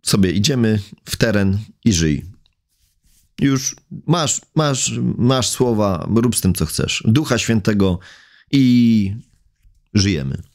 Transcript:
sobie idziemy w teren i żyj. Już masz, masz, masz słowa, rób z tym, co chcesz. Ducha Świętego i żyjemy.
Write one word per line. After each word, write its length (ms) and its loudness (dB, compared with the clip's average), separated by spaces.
sobie 280 0
idziemy 480 0
w 120 -10
teren 420 0
i 80 4
żyj. 320 0
Już 360 0
masz, 340 0
masz, 380 0
masz 300 2
słowa, 640 0
rób 220 2
z 40 -2
tym, 140 2
co 120 -2
chcesz. 400 -6
Ducha 320 2
Świętego 600 0
i 640 4
żyjemy. 480 -2